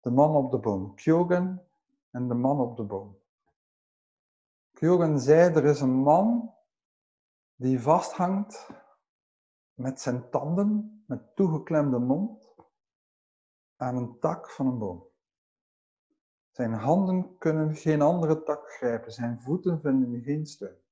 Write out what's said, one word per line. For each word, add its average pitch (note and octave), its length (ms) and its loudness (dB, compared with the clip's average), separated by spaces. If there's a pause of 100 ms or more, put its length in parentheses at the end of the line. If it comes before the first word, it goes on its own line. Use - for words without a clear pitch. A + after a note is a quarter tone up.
De A#2+ 100 -4
man D3 260 4
op C3 140 2
de B2+ 80 -2
boom, G2 360 -4
Kyogen F3+ 720 0 (420)
en B2 180 -6
de A#2+ 60 -2
man C3+ 260 0
op A#2 160 -4
de A#2 60 -8
boom. G2+ 360 -10 (1500)
Kyogen D#3+ 500 2
zei: D#3+ 340 6
"Er D3 100 4
is C#3+ 160 2
een C3 160 2
man F#3+ 580 2 (1000)
die B2+ 260 -2
vasthangt F3+ 880 -2 (1040)
met C3 260 -8
zijn B2 300 -6
tanden, G3+ 760 -2
met - 300 -10
toegeklemde D3+ 640 0
mond, C#3 540 -2 (1200)
aan B2+ 200 -4
een B2 220 -6
tak - 320 -4
van - 160 -4
een B2 120 -2
boom. F#2 280 -8 (1400)
Zijn A#2 220 -4
handen F3+ 680 0
kunnen D#3 360 0
geen D3+ 280 0
andere D#3 400 2
tak - 280 -6
grijpen, A#2 420 -6
zijn A#2 280 -6
voeten E3 400 -2
vinden C3 420 0
geen D3 240 -4
steun. G2 460 -16